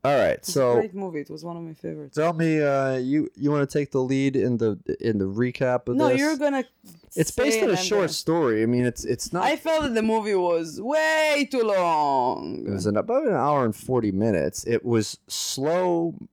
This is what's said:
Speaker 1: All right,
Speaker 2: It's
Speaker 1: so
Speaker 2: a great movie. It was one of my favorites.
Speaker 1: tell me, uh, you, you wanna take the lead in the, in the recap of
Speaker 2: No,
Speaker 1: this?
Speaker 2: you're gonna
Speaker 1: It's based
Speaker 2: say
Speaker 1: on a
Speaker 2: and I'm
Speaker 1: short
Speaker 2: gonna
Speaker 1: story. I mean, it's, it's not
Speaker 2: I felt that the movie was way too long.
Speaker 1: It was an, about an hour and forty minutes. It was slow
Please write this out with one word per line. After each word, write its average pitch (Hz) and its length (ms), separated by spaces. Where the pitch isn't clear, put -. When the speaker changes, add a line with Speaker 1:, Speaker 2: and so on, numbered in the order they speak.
Speaker 1:
All 139 140
right, 92 200
Speaker 2:
It's - 140
Speaker 1:
so 127 200
Speaker 2:
a - 20
great 180 220
movie. 180 240
It 147 100
was 156 140
one 170 120
of 170 60
my 165 120
favorites. 151 420
Speaker 1:
tell 160 160
me, 160 280
uh, 135 360
you, 139 400
you 143 160
wanna 143 140
take 147 260
the 131 100
lead 135 320
in 120 220
the, 110 200
in 110 180
the 95 80
recap 123 640
of 123 60
Speaker 2:
No, - 140
Speaker 1:
this? 262 100
Speaker 2:
you're 294 180
gonna 277 280
Speaker 1:
It's 165 160
based 247 240
Speaker 2:
say 220 80
Speaker 1:
on 214 60
a - 20
Speaker 2:
and 170 80
I'm 185 60
Speaker 1:
short 202 160
Speaker 2:
gonna 170 80
Speaker 1:
story. 139 560
I - 20
mean, 123 180
it's, 120 200
it's - 280
not 180 120
Speaker 2:
I 285 100
felt 320 280
that 262 120
the 220 80
movie 220 320
was 170 480
way 311 680
too 254 140
long. 151 1040
Speaker 1:
It 98 40
was 95 160
an, 104 100
about 226 320
an 196 60
hour 139 300
and 110 120
forty 117 340
minutes. 95 540
It 117 200
was 117 440
slow 170 880